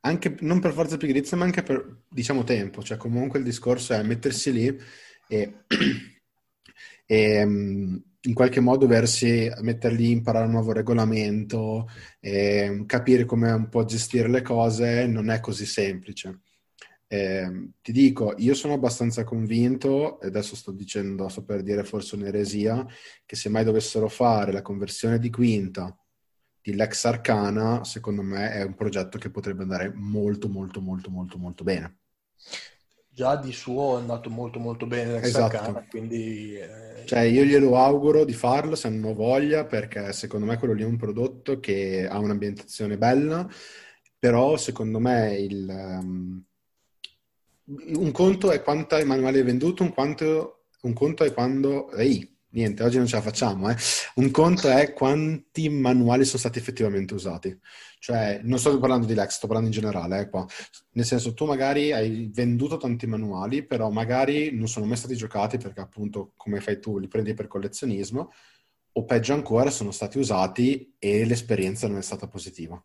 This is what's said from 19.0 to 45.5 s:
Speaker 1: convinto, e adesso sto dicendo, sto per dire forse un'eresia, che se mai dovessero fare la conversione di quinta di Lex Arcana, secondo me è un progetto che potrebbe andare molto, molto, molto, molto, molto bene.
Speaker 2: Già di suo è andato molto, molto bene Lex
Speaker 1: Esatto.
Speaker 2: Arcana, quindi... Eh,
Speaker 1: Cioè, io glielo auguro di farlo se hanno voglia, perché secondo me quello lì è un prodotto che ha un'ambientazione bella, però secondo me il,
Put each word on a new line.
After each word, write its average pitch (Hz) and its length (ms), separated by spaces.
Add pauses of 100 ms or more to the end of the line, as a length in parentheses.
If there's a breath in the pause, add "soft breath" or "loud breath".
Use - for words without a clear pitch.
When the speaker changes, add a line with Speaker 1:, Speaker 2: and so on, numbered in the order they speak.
Speaker 1:
convinto, 123 960
e 101 80
adesso 101 260
sto - 180
dicendo, 98 560
sto 98 160
per 101 180
dire 101 220
forse 104 300
un'eresia, 104 720 (380 loud breath)
che - 120
se 110 120
mai 110 160
dovessero 110 440
fare 107 440
la 98 100
conversione 101 560
di 117 120
quinta 101 640 (680)
di 104 120
Lex 107 320
Arcana, 113 800
secondo 104 380
me 98 300
è 101 100
un 98 120
progetto 98 420
che 98 140
potrebbe 95 320
andare 92 320
molto, 104 560
molto, 95 320
molto, 92 280
molto, 90 280
molto 87 260
bene. 85 320 (1160 loud breath)
Speaker 2:
Già 127 240
di 135 140
suo 127 460
è 120 40
andato 117 300
molto, 117 300
molto 117 260
bene 117 280
Lex 113 100
Speaker 1:
Esatto. 113 320
Speaker 2:
Arcana, 104 320
quindi... 110 680
Eh, - 500
Speaker 1:
Cioè, 120 140
io 120 240
glielo 139 320
auguro 143 480
di 135 100
farlo 143 420
se 143 100
hanno 110 280
voglia, 143 500
perché 101 480
secondo 104 340
me 113 120
quello 117 160
lì 104 80
è 110 40
un 117 100
prodotto 117 640
che 95 460
ha 101 120
un'ambientazione 104 800
bella, 151 500 (680 loud breath)
però 127 380
secondo 110 440
me 117 400
il, 98 280